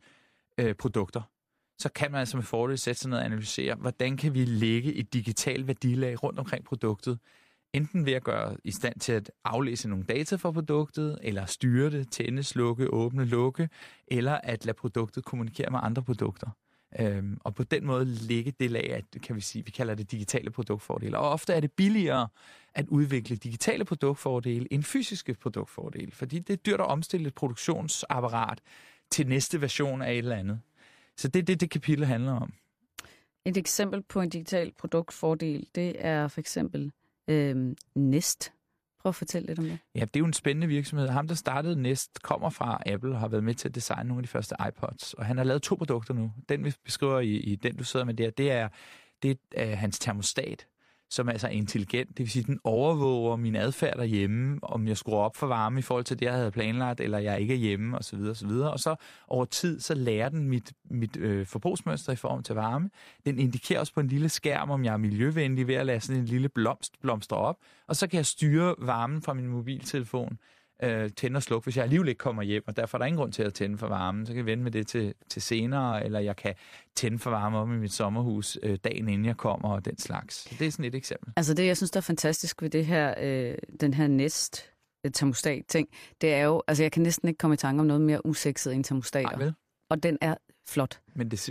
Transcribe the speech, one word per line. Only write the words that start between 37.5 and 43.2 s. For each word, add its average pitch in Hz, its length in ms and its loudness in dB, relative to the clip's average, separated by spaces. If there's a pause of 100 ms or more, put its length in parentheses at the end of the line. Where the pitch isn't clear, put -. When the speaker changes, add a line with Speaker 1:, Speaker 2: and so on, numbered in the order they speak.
Speaker 2:
Nest. 139 580 2 (500)
Prøv 190 80 2
at 175 40 -2
fortælle 175 320 -6
lidt 160 120 -4
om 165 60 0
det. 160 140 -6 (160)
Speaker 1:
Ja, 117 60 -2
det 113 160 -2
er 143 40 4
jo 160 60 4
en 165 60 2
spændende 147 340 2
virksomhed. 143 420 0
Ham, 139 200 0
der 170 60 -2
startede 151 480 0
Nest, 131 400 -2
kommer - 280 2
fra 120 360 -2
Apple 113 260 -2
og 117 80 -2
har 110 80 0